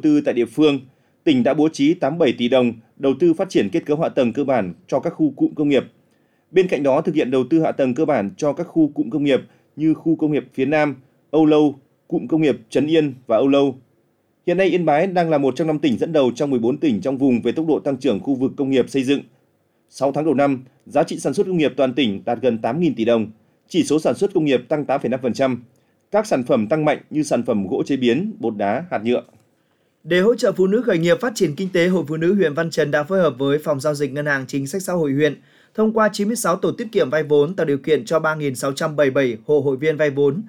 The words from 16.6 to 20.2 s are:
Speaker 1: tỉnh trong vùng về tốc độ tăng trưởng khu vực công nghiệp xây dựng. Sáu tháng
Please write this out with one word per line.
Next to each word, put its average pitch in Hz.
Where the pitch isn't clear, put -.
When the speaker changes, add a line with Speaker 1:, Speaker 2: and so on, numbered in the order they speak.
Speaker 1:
tỉnh 120
trong 135
vùng 123
về 120
tốc 160
độ 135
tăng 139
trưởng 120
khu 139
vực 131
công 135
nghiệp 123
xây 135
dựng. 131
Sáu 139
tháng 147